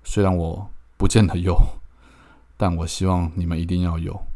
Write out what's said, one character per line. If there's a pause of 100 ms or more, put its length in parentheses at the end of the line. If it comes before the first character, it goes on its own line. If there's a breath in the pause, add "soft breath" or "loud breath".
虽
然
我 (260)
不
见
得
有， (960 soft breath)
但
我
希
望
你
们
一
定
要
有 (100)